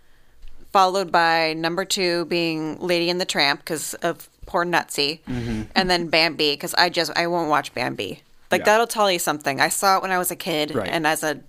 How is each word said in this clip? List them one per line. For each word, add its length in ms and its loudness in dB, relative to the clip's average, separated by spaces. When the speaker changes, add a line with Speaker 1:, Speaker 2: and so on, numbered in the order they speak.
Speaker 1:
followed 400 4
by 400 4
number 320 -2
two 420 0
being 520 -2
Lady 320 0
and 100 -2
the 60 -2
Tramp 380 0
'cause 300 -6
of 340 -4
poor 180 -2
Nutsy, 600 -2
Speaker 2:
Mm-hmm. 380 -4
Speaker 1:
and 160 2
then 180 0
Bambi 480 2
'cause 180 -8
I 140 4
just, 280 -2
I 100 0
won't 240 0
watch 240 0
Bambi. 480 -6
Like, 100 2
Speaker 2:
Yeah. 60 -2
Speaker 1:
that'll 200 6
tell 240 2
you 80 0
something. 420 -2
I 80 4
saw 280 2
it 60 0
when 100 -4
I 60 2
was 120 -2
a 60 -8
kid, 380 -2
Speaker 2:
Right. 140 -2
Speaker 1:
and 180 0
as 160 2
a 260 -2